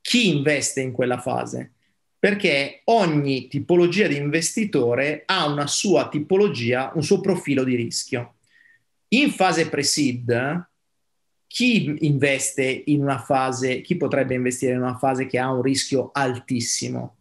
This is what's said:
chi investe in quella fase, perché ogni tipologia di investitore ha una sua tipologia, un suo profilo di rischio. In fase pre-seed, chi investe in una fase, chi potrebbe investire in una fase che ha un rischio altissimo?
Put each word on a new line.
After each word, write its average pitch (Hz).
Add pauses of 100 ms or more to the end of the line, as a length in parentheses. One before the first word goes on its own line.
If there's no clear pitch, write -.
chi 220
investe 139
in 131
quella 123
fase, 123 (480)
perché 170
ogni 151
tipologia 175
di 143
investitore 143
ha 180
una 147
sua 147
tipologia, 135
un 160
suo 190
profilo 147
di 127
rischio. 117 (760)
In 269
fase 165
pre-seed, 131 (760)
chi 180 (100)
investe 135
in 147
una 139
fase, 131
chi -
potrebbe 131
investire 123
in 127
una 123
fase 131
che 127
ha 127
un 127
rischio 135
altissimo? 123